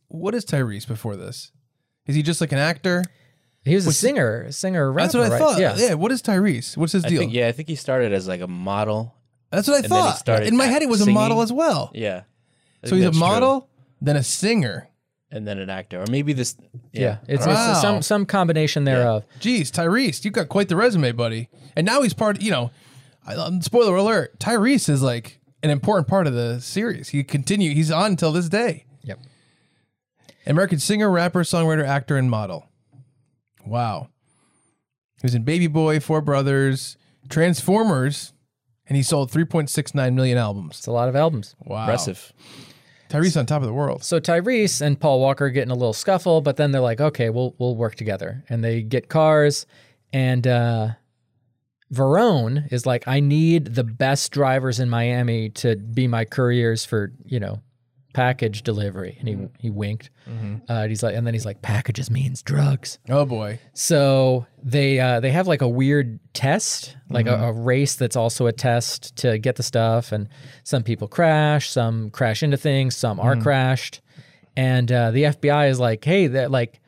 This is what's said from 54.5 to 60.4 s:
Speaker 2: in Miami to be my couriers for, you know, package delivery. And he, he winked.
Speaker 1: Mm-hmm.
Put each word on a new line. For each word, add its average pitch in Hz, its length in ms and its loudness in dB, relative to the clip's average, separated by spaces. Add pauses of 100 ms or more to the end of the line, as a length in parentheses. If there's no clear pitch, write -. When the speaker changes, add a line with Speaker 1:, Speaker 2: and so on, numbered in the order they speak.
Speaker 2:
in 127 100 0
Miami 117 640 0
to 113 240 0
be 113 320 -2
my 117 180 0
couriers 120 600 0
for, 104 280 -4 (120)
you 123 160 -4
know, 101 220 -8 (500)
package 123 500 0
delivery. 98 580 -6
And 120 80 -6
he, 101 100 -6 (200)
he 117 120 -6
winked. 104 400 -6 (180)
Speaker 1:
Mm-hmm. 110 280 -8 (120)